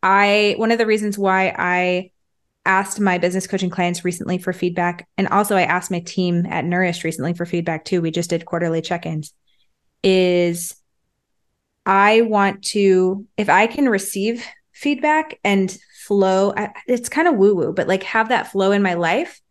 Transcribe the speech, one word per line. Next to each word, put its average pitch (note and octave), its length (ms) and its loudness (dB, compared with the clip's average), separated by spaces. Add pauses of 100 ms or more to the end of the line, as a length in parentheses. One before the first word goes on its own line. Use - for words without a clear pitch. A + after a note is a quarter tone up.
I, G3+ 540 4
one A3+ 160 0
of A3+ 60 0
the A3+ 80 2
reasons G#3 320 0
why F#3+ 400 2
I F3+ 520 -2 (540)
asked G3 340 0
my F#3+ 200 0
business F3+ 280 -2
coaching F#3 220 -4
clients F3 340 -4
recently F3+ 360 -4
for F3+ 160 -6
feedback, F3 520 -4 (120)
and G3 100 0
also G#3 280 0
I F3+ 80 2
asked F3 260 -2
my F3 100 -4
team F3 460 -2
at E3 180 -4
Nourish F3 400 -2
recently E3 300 -4
for E3+ 100 -6
feedback E3+ 400 -4
too. F3 160 -2
We E3 100 -2
just E3+ 200 -4
did E3 160 -4
quarterly E3 340 -2
check-ins, E3 540 -8 (680)
is F3 720 2 (1080)
I G#3 380 6
want G3 460 0
to, F#3+ 580 2 (100)
if G#3 140 0
I G3+ 160 6
can B3+ 240 0
receive G#3 560 -4 (260)
feedback D4+ 720 -2
and G3 320 2 (300)
flow, G3 500 2
I, G#3 160 -6 (140)
it's A#3+ 240 -2
kind E4 180 2
of D4 80 2
woo-woo, F#3+ 380 4
but, - 140 -2
like, F#3+ 160 0
have A3 260 0
that A#3 200 -2
flow G3 220 0
in G3+ 100 2
my F3+ 120 0
life F3 460 -2 (100)